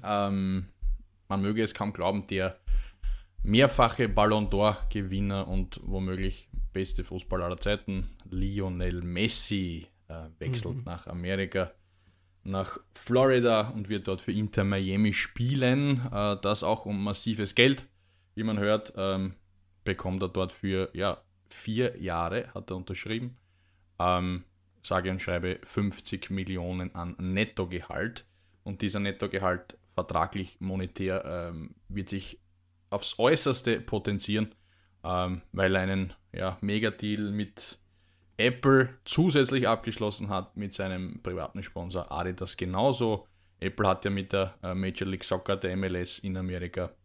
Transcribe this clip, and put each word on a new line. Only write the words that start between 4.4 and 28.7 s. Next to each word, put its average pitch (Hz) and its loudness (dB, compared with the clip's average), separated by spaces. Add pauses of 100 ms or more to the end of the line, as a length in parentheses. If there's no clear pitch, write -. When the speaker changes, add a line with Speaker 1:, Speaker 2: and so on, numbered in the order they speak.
Speaker 1:
d'Or-Gewinner 98 0
und 92 -2
womöglich 92 -2 (240)
beste 95 -2
Fußballer 92 -4
aller 90 -2
Zeiten, 101 -2 (200)
Lionel 92 0
Messi, 87 -2 (220)
äh, 80 -12 (100)
wechselt 117 -4
Speaker 2:
Mhm. - -8
Speaker 1:
nach 85 -10
Amerika, 90 -2 (720)
nach 95 -4 (160)
Florida 120 4
und 104 -6
wird 101 -2
dort 95 -2
für 107 -4
Inter 104 2
Miami 98 2
spielen. 131 2 (120)
Äh, 101 2
das 104 0
auch 117 0
um 101 -2
massives 101 -2
Geld, 131 6 (480)
wie 110 -4
man 107 2
hört, 107 2
ähm, 95 0 (500)
bekommt 95 -2
er 95 0
dort 92 -2
für, 95 -2
ja, 92 -2 (280)
vier 110 -2
Jahre, 85 -2
hat - -10
er 92 -4
unterschrieben, 113 -6 (640)
ähm, 90 2 (380)
sage 92 0
und 92 -2
schreibe 90 -2
fünfzig - -4
Millionen 90 -4
an 85 -8
Nettogehalt. 92 -4 (380)
Und 101 -6